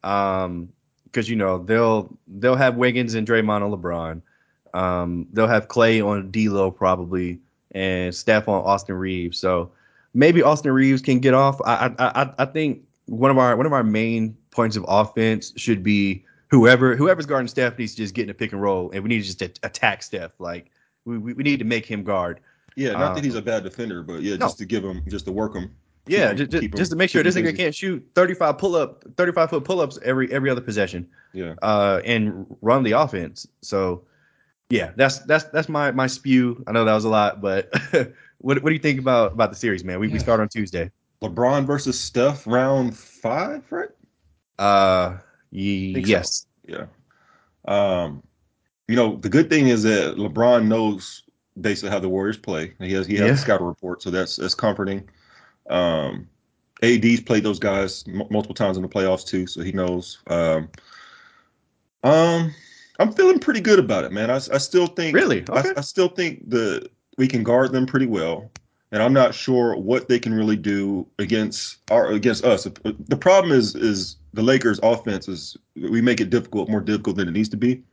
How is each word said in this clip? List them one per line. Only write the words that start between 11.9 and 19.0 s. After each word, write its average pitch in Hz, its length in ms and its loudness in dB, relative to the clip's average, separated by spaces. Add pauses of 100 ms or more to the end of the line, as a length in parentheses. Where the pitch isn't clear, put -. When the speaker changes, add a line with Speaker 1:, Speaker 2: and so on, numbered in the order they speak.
Speaker 1:
I, 127 260 0
I, 131 160 -4
I 135 60 2
think 143 380 -4 (240)
one 123 240 2
of 131 80 4
our, 123 180 4
one 131 80 0
of 151 80 0
our 127 100 2
main 110 540 -2 (140)
points 113 240 0
of 101 120 -4
offense 107 680 0
should 104 260 -2
be 98 420 0 (260)
whoever, 123 460 8
whoever's 160 300 2
guarding 135 220 -2
Steph 120 320 -2
needs 110 160 -6
to 110 80 -6
just 98 100 -8
get 117 100 -4
in 101 60 -6
a 98 60 -12
pick - 160 -6
and 98 100 -8
roll, 95 300 -2
and 98 120 -6